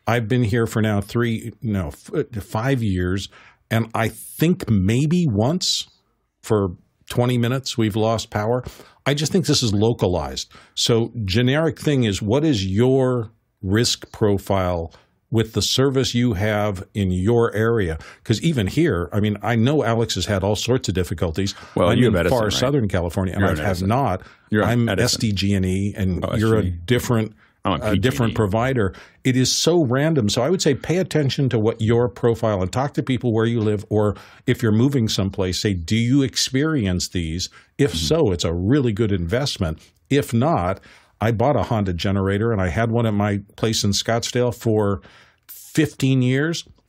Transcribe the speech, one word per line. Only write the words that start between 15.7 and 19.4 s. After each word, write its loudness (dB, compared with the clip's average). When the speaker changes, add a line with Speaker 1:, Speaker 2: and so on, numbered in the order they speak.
Speaker 1:
you 0
have -2
in 0
your 2
area? 0
'Cause 0
even 0
here, 0
I -2
mean, 0